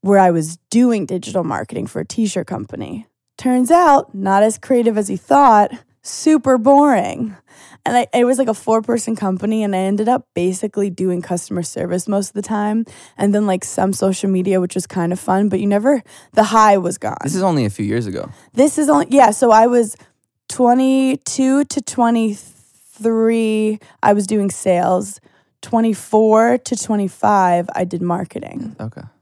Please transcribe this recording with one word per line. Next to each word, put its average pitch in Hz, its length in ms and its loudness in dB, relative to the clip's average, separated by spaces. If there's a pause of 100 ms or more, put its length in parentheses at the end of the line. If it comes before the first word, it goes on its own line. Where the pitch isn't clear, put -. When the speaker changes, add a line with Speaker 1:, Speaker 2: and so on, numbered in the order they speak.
Speaker 1:
where 196 160 4
I 185 140 6
was 165 260 -4 (100)
doing 226 380 2
digital 180 380 -6
marketing - 420 -6
for - 140 -10
a - 60 -8
t-shirt 196 400 -4
company. - 600 -10 (320)
Turns 254 320 0
out, 330 440 4
not 196 280 2
as 220 160 0
creative 233 400 0
as 202 100 -4
you 196 80 -6
thought, 240 560 4 (300)
super 269 560 0
boring. 233 800 2 (480)
And 233 120 -2
I, 240 180 2
it 247 100 2
was, 247 140 2
like, 262 80 0
a 220 80 -2
four-person 220 640 -2
company, 208 480 -4
and 202 100 -2
I 185 60 -2
ended 202 280 -2
up 254 260 -2
basically 185 540 -4
doing 180 320 -4
customer 175 440 -6
service 175 420 -6
most 202 220 -4
of - 60 -20
the 208 80 -6
time, 214 420 -4 (340)
and 202 160 0
then, 208 100 0
like, 185 200 -2
some 190 280 -2
social 190 380 -2
media, 185 300 0
which 180 160 -4
was 185 100 -4
kind 175 260 -4
of 185 60 -6
fun, 196 300 0
but 190 100 -2
you 202 80 -2
never, 214 340 2 (340)
the 214 100 4
high 214 340 4
was 180 180 -4
gone. - 280 -8
Speaker 2:
This - 100 -6
is 185 80 -2
only 160 220 0
a 104 60 -2
few 101 140 -8
years 107 220 -4
ago. - 240 -10 (220)
Speaker 1:
This 285 260 2
is 285 100 0
only, 294 220 2
yeah, 247 220 6
so 233 180 2
I 220 160 6
was 240 300 0 (520)
twenty-two 262 1160 0
to - 180 -6
twenty-three, 226 2000 -2 (200)
I 208 120 0
was 202 160 0
doing 202 220 0
sales. 185 680 -2 (400)
Twenty-four 226 960 2
to - 180 -6
twenty-five, 190 960 0
I 185 100 -4
did 175 160 -8
marketing. 175 800 -8
Speaker 2:
Okay. 113 240 -12 (200)